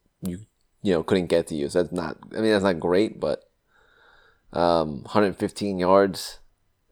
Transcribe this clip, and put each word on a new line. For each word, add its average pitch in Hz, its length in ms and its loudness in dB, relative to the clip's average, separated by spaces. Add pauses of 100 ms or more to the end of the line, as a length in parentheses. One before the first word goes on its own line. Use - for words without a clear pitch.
(200)
you, 90 200 -8 (420)
you 98 100 0
know, 80 100 2
couldn't 90 260 0
get 82 180 2
to - 80 -8
you. 71 160 -4
So 87 120 2
that's 82 120 -4
not, 82 240 -8 (180)
I - 40 -4
mean, 110 100 2
that's 101 140 2
not 90 160 0
great, 90 380 0
but, 78 260 -4 (1080)
um, 82 540 0
hundred 101 300 0
fifteen 101 420 -4
yards. 95 600 2 (520)